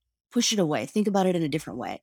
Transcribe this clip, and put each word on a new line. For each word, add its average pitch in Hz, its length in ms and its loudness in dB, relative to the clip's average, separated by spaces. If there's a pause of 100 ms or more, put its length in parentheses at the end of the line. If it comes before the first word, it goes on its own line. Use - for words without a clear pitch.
(300)
push 240 220 0
it 214 60 -2
away, 151 260 2
think 214 220 0
about 196 200 4
it 180 100 2
in 165 60 0
a 151 60 0
different 139 300 -6
way, 95 240 -10